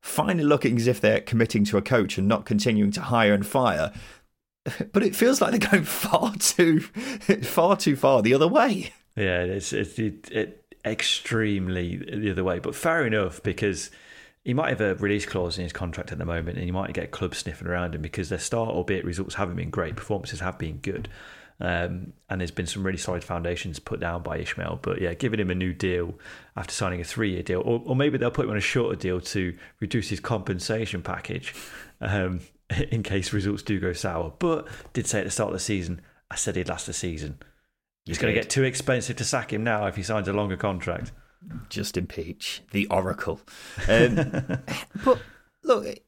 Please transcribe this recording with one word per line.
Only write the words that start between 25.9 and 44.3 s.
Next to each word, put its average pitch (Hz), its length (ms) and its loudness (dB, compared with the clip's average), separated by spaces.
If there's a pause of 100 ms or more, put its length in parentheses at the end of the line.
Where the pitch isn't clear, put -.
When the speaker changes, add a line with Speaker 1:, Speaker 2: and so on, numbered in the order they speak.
Speaker 2:
after 90 160 -8
signing 90 300 -2
a - 20 -4
three-year 92 380 -2
deal, 90 200 0
or, 117 220 0
or 127 120 -2
maybe 143 240 2
they'll 120 100 2
put 123 160 0
him 110 60 -4
on 107 60 0
a 101 40 0
shorter 101 340 0
deal 90 260 -2
to 90 360 -2 (220)
reduce 107 300 -2
his 98 100 -4
compensation 104 840 -2
package, - 540 -8 (440)
um, 92 420 0 (200)
<laughs> - 300 -2
in 113 100 0
case 98 320 -2
results 101 300 0
do 101 160 0
go 90 140 0
sour. 85 440 -4
But 165 300 0 (260)
did 127 140 -2
say 107 120 0
at 98 60 -2
the 98 60 -6
start 107 180 0
of 85 40 -4
the 92 60 -4
season, 87 420 -4 (280)
I - 60 -10
said - 200 -2
he'd 90 140 -2
last 85 160 -6
the 92 80 -8
season. 76 460 -6 (680)
Speaker 1:
You 82 60 -8
Speaker 2:
It's 85 100 -4
gonna 110 120 2
Speaker 1:
did. - 100 2
Speaker 2:
get - 80 -8
too 135 120 4
expensive 127 540 0
to 117 80 -4
sack 104 260 -2
him 107 120 -2
now 107 240 2
if 92 80 -2
he 95 80 -4
signs 104 240 0
a 98 60 0
longer 101 240 0
contract. 90 540 -2 (580)
Speaker 1:
Just - 280 -4
impeach - 640 -8 (100)
the 101 160 2
Oracle. 92 540 -2 (480)
Um, 117 260 8 (100)
<laughs> - 800 -4